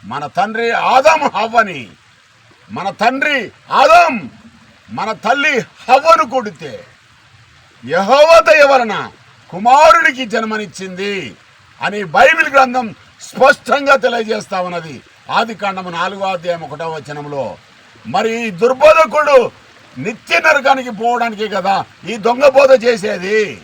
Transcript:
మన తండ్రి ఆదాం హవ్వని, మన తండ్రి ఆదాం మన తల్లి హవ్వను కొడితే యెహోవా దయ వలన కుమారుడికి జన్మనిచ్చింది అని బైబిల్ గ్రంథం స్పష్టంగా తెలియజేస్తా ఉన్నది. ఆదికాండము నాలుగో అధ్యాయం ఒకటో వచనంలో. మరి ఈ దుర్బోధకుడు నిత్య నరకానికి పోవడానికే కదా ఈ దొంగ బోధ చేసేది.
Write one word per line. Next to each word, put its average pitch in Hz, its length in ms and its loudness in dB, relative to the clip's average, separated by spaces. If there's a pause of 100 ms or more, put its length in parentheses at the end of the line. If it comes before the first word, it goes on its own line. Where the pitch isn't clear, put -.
మన 107 220 -10 (140)
తండ్రి 220 320 -2 (240)
ఆదాం 302 280 4 (140)
హవ్వని, 214 440 -2 (880)
మన 156 180 -8 (140)
తండ్రి 277 360 -2 (420)
ఆదాం 320 340 4 (840)
మన 202 120 -6 (160)
తల్లి 285 280 0 (300)
హవ్వను 311 480 4
కొడితే 185 400 -6 (1120)
యెహోవా 240 540 4 (100)
దయ 302 240 6
వలన 233 240 0 (560)
కుమారుడికి 277 720 4 (100)
జన్మనిచ్చింది 202 800 -8 (680)
అని 196 180 -6 (160)
బైబిల్ 311 400 4
గ్రంథం 254 320 2 (400)
స్పష్టంగా 277 760 2
తెలియజేస్తా 220 540 -4 (100)
ఉన్నది. 165 280 -10 (420)
ఆదికాండము 196 600 -6
నాలుగో 190 340 -6
అధ్యాయం 170 340 -6
ఒకటో 151 280 -10
వచనంలో. 147 500 -10 (600)
మరి 208 360 -4
ఈ 226 100 -6 (120)
దుర్బోధకుడు 294 720 4 (600)
నిత్య 233 520 -4
నరకానికి 262 500 0
పోవడానికే 226 560 -4
కదా 190 220 0 (340)
ఈ - 20 -6 (140)
దొంగ 262 180 0 (140)
బోధ 269 120 4 (140)
చేసేది. 208 540 -2 (240)